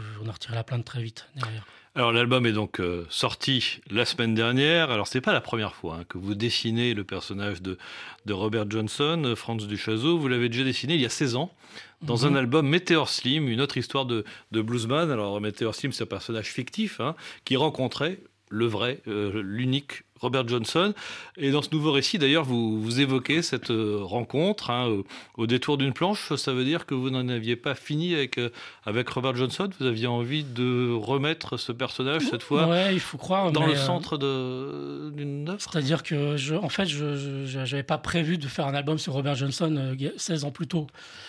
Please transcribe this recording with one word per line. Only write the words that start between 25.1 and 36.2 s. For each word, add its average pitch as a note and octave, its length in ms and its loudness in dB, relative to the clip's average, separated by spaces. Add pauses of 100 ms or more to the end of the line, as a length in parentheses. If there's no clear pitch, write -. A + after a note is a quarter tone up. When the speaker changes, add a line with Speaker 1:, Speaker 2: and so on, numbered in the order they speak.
Speaker 2:
au A2+ 80 2
détour B2+ 320 2
d'une C#3 160 2
planche. F#3 400 0
Ça C3+ 180 -2
veut B2+ 140 2
dire E3 180 0
que C#3+ 100 -4
vous C3 140 0
n'en B2+ 220 0
aviez A#2 260 0
pas C3+ 180 -2
fini E3 400 -2
avec, C#3 220 0
euh, A#2+ 140 0 (340)
avec A2+ 240 0
Robert C3 280 0
Johnson ? C3 340 0 (100)
Vous C3 60 0
aviez A#2 200 0
envie B2 380 0
de B2 480 2
remettre C3+ 640 0
ce A#2+ 160 -4
personnage, C3 580 0
cette A#2+ 120 -2
fois, D#3 260 4
Speaker 1:
Ouais, F#3 240 4
il F#3 80 2
faut - 160 -8
croire, F#3 360 2
Speaker 2:
dans D3+ 100 4
Speaker 1:
mais, D#3 60 6
Speaker 2:
le D3+ 40 6
Speaker 1:
euh, C#3 140 2
Speaker 2:
centre C#3+ 320 -2
de, C#3 960 -4
d'une C#3+ 320 -6
œuvre ? G3+ 140 -6
Speaker 1:
C'est-à-dire D#3+ 400 0
que, D3 340 0